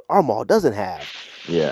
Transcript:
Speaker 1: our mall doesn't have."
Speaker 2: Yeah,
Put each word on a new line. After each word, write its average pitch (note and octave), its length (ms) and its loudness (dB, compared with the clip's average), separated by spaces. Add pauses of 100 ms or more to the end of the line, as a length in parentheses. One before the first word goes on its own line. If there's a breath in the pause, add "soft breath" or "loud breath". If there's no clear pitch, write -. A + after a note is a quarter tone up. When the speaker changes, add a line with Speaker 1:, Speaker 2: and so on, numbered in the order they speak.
Speaker 1:
our F#3+ 120 4
mall A#2 220 0
doesn't F3+ 300 2
have." F#2 300 -8 (440)
Speaker 2:
Yeah, D#2+ 240 0